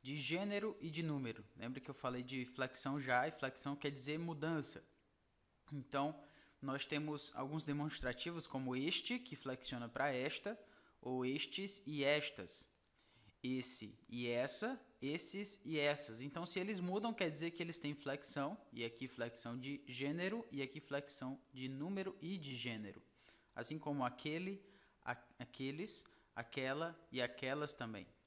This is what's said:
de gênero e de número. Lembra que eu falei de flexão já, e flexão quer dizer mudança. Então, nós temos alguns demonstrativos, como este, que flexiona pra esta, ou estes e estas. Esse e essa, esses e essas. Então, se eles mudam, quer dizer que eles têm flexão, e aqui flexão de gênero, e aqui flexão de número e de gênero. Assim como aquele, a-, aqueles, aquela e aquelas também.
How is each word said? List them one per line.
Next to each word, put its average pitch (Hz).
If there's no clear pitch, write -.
de 135
gênero 202
e 170
de 160
número. 135
Lembra 127
que 135
eu 131
falei 127
de 127
flexão 135
já, 127
e 160
flexão 139
quer 143
dizer 143
mudança. 160
Então, 139
nós 139
temos 151
alguns 147
demonstrativos, 147
como 131
este, 170
que 240
flexiona 127
pra 135
esta, 143
ou 127
estes 185
e 147
estas. 143
Esse 127
e 120
essa, 135
esses 175
e 160
essas. 143
Então, 165
se -
eles 202
mudam, 196
quer 180
dizer 160
que 170
eles 170
têm 147
flexão, 143
e 117
aqui 117
flexão 120
de 139
gênero, 165
e 139
aqui 135
flexão 139
de 131
número 180
e 185
de 139
gênero. 113
Assim 135
como 143
aquele, 165
a-, 120
aqueles, 139
aquela 139
e 127
aquelas 135
também. 107